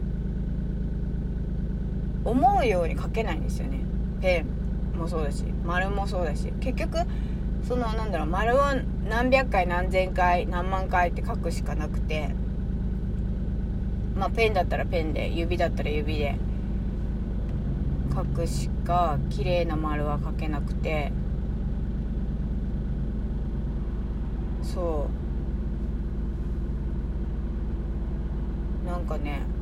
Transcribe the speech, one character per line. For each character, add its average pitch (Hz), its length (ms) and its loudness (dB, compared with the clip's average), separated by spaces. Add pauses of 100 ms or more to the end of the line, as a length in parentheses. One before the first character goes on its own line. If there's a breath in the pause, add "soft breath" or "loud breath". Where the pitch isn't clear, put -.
(2250)
思 719 360 6
う 262 60 4
よ 180 160 4
う 160 60 2
に 160 80 0
描 - 140 -2
け 220 120 0
な 190 120 0
い - 40 0
ん - 40 -2
で - 80 0
す - 100 0
よ - 80 0
ね。 - 100 0 (420)
ペ 180 240 4
ン - 180 -2 (360)
も 165 100 -2
そ 160 120 0
う 151 40 0
だ 143 80 0
し、 - 100 -2 (220)
丸 180 260 2
も 202 160 0
そ 185 140 0
う 175 40 2
だ 151 120 0
し、 - 240 -2
結 - 180 0
局、 - 200 0 (680 loud breath)
そ 247 100 0
の、 240 180 2
な 226 100 0
ん 208 80 0
だ 170 60 0
ろ 156 60 0
う、 - 40 0
丸 214 280 4
を 277 40 6 (480)
何 240 220 2
百 262 200 4
回、 180 160 4
何 180 240 0
千 185 220 2
回、 180 340 4
何 180 240 0
万 190 180 0
回 180 220 4
っ - 20 -2
て - 100 -2
描 233 160 -2
く 165 120 0
し - 120 -2
か - 120 0
な - 140 0
く - 120 0
て、 - 340 0 (1800)
ま 190 120 2
あ、 180 40 0
ペ 226 180 4
ン 196 60 2
だ 180 100 4
っ - 20 2
た 165 100 0
ら 147 80 0
ペ 170 180 0
ン 160 120 0
で、 - 160 0
指 170 260 0
だ 170 120 4
っ - 20 2
た - 120 -2
ら 127 80 0
指 151 280 0
で 143 180 0 (1700)
描 - 260 0
く 170 100 2
し - 220 0 (160)
か、 170 340 4 (120)
綺 - 140 0
麗 175 200 4
な 160 120 0
丸 151 280 0
は 147 140 0
描 143 160 -2
け - 140 -2
な 151 120 0
く - 140 0
て、 151 360 0 (3500)
そ 160 460 -2 (3750)
う。 - 20 -2
な 175 120 -2
ん 165 80 -2
か 160 120 -2
ね、 147 220 -2 (220)